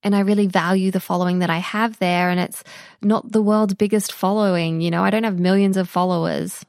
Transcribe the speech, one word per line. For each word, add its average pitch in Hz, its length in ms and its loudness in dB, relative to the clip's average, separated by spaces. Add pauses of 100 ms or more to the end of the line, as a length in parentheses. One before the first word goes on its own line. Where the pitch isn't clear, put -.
And 202 140 0
I 202 40 4
really 202 260 2
value 185 460 0
the 185 80 -2
following 180 400 0
that 175 100 0
I 165 80 0
have 220 400 -4
there. 180 320 0
And 180 100 0
it's - 240 -6 (380)
not 208 300 -2
the 220 100 2
world's 214 320 2
biggest 208 400 0
following. 185 680 0
You 170 120 0
know, 170 120 0
I 196 60 2
don't 220 140 0
have 190 160 -2
millions 190 380 2
of 180 120 -2
followers 180 800 -2